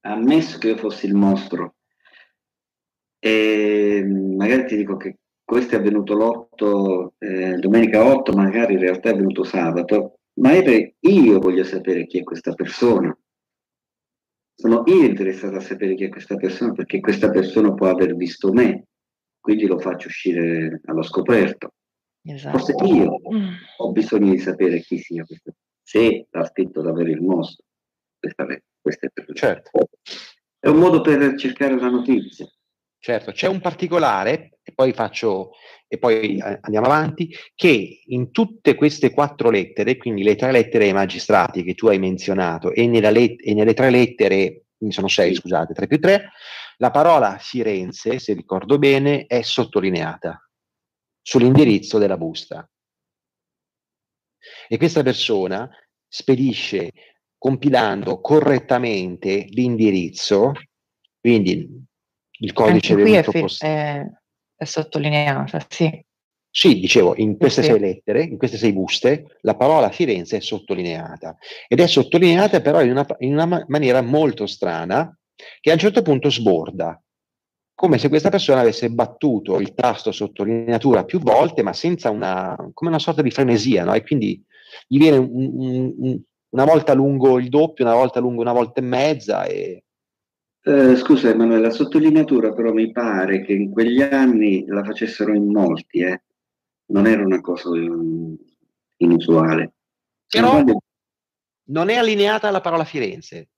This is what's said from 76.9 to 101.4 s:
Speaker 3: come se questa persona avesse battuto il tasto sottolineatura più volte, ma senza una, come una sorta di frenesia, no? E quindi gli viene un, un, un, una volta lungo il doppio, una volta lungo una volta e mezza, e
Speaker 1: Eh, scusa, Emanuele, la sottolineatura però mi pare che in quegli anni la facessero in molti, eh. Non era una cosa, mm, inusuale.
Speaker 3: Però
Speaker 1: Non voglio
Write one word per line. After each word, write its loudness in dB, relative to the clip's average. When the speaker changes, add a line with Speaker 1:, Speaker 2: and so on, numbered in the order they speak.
Speaker 3:
come 2
se 0
questa 2
persona 2
avesse 0
battuto -2
il -6
tasto -2
sottolineatura -2
più -4
volte, 2
ma -2
senza -4
una, -6
come -6
una -2
sorta -2
di 0
frenesia, 0
no? 0
E 0
quindi -4
gli 0
viene 6
un, 2
un, -4
un, -4
una 2
volta 4
lungo 4
il -4
doppio, 0
una 2
volta 2
lungo -4
una -2
volta 0
e -6
mezza, -2
e -8
Speaker 1:
Eh, 6
scusa, 4
Emanuele, 2
la 2
sottolineatura 2
però -2
mi 0
pare -2
che -2
in -2
quegli 0
anni 2
la -4
facessero -4
in 0
molti, 0
eh. -4
Non 2
era 2
una 0
cosa, -8
mm, -4
inusuale. 2
Speaker 3:
Però 4
Speaker 1:
Non 4
voglio 2